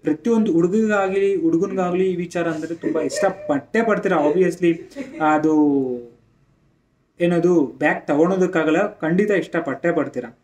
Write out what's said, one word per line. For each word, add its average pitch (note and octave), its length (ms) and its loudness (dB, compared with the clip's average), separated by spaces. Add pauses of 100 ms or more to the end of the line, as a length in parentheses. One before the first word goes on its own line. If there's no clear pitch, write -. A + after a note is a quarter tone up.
ಪ್ರತಿಯೊಂದು G#3 520 0
ಹುಡುಗಿಗಾಗ್ಲಿ G3 880 2
ಹುಡುಗನಿಗಾಗ್ಲಿ F#3 720 0
ಈ F3 40 -4
ವಿಚಾರ E3+ 340 -4
ಅಂದ್ರೆ D#3+ 260 -6
ತುಂಬ D#3+ 240 -4
ಇಷ್ಟ D3+ 260 -4
ಪಟ್ಟೇ F#3 580 -2
ಪಡ್ತೀರಾ. F#3+ 340 0 (120)
Obviously E3+ 440 2 (440)
ಅದು D3+ 680 2 (1400)
ಏನದು F3 440 4
bag D3+ 420 -2
ತಗೊಳೋದಕ್ಕಾಗಲ್ಲ, E3+ 920 0
ಖಂಡಿತ F#3 320 0
ಇಷ್ಟಪಟ್ಟೇ E3 600 -2
ಪಡ್ತೀರಾ. B2+ 520 -4